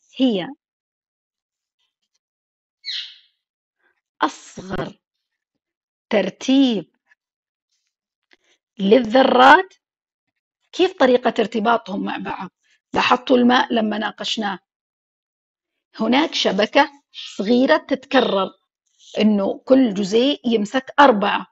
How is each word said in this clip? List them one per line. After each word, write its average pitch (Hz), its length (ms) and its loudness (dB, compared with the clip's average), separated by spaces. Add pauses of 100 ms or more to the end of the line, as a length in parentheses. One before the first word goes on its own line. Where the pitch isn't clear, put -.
(160)
هي 220 320 -2 (3750)
أصغر - 800 -10 (1080)
ترتيب 214 840 -2 (1800)
للذرات. 254 960 4 (1000)
كيف 370 200 0
طريقة 247 460 0
ارتباطهم 208 680 -4
مع 196 120 -8
بعض؟ 196 340 -12 (440)
لاحظتوا 247 420 0
الماء 247 380 2
لما 214 240 -4
ناقشناه، 208 600 -8 (1400)
هناك 247 380 -2
شبكة 214 560 0 (220)
صغيرة 247 640 -2
تتكرر، 233 720 -2 (680)
إنه 208 400 0
كل 262 360 2
جزيء 220 500 -2
يمسك 226 560 -4
أربعة 202 520 2